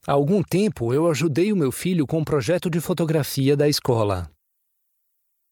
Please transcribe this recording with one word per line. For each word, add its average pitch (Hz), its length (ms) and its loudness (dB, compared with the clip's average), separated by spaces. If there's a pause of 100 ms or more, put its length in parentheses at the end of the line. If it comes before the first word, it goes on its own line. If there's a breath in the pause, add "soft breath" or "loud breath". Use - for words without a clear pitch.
há 139 60 0
algum 147 300 2
tempo 156 520 -2
eu 165 160 2
ajudei 160 420 0
o 202 40 0
meu 139 140 2
filho 170 360 -2
com 160 140 -2
um 151 40 -2
projeto 156 460 0
de 165 100 0
fotografia 151 760 0
da 147 100 4
escola. 104 600 0 (1200)